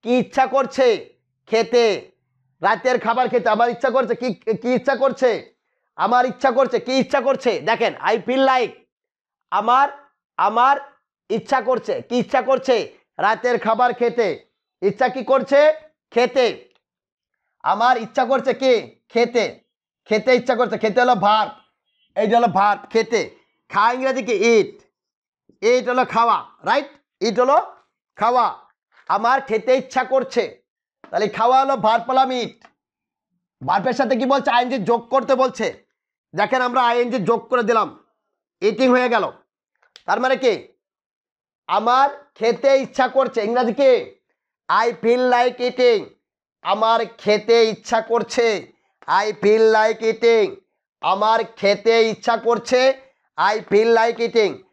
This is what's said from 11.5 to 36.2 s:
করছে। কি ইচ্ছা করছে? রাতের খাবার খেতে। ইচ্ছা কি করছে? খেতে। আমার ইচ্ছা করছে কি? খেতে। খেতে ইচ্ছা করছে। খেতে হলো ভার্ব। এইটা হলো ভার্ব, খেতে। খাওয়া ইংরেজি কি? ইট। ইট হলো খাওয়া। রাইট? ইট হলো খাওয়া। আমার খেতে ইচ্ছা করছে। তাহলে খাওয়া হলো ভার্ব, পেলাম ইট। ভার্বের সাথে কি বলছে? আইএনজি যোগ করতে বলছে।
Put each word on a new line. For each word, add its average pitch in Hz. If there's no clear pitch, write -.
করছে। 220
কি 247
ইচ্ছা 254
করছে? 254
রাতের 220
খাবার 240
খেতে। 233
ইচ্ছা 208
কি 254
করছে? 277
খেতে। 240
আমার 226
ইচ্ছা 233
করছে 240
কি? 233
খেতে। 233
খেতে 214
ইচ্ছা 247
করছে। 220
খেতে 220
হলো 247
ভার্ব। 208
এইটা 214
হলো 240
ভার্ব, 196
খেতে। 220
খাওয়া 214
ইংরেজি 262
কি? 196
ইট। 214
ইট 240
হলো 247
খাওয়া। 214
রাইট? 262
ইট 214
হলো 294
খাওয়া। 226
আমার 233
খেতে 254
ইচ্ছা 254
করছে। 247
তাহলে 202
খাওয়া 247
হলো 269
ভার্ব, 226
পেলাম 262
ইট। 240
ভার্বের 196
সাথে 220
কি 220
বলছে? 240
আইএনজি 247
যোগ 226
করতে 262
বলছে। 247